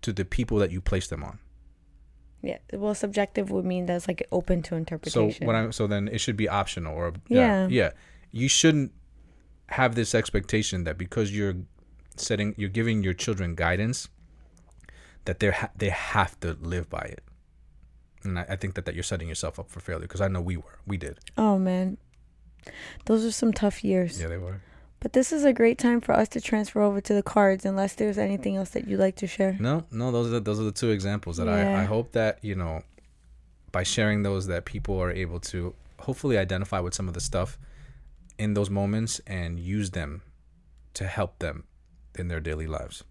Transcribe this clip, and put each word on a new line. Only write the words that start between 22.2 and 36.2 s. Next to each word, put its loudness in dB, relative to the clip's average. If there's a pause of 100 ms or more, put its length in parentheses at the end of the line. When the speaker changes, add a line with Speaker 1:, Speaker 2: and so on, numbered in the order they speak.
Speaker 2:
those 4
are 0
some 2
tough 0
years. 2
Speaker 1:
Yeah, -2
they -4
were. -8 (380)
Speaker 2:
But -4
this 4
is 0
a 8
great 4
time 4
for 2
us 6
to -4
transfer 0
over 4
to 0
the 4
cards, 4
unless 0
there's 0
anything 0
else -4
that -4
you'd -2
like 4
to -6
share. 0
Speaker 1:
No, 0
no, -2
those 2
are 0
the, 2
those 0
are 0
the 0
two 0
examples -2
that 0
I, 4
Speaker 2:
Yeah. 2
Speaker 1:
I 4
hope 0
that, 2
you -4
know, -4 (920)
by 0
sharing 2
those, 0
that -2
people -4
are 0
able -4 (120)
to -6 (240)
hopefully 0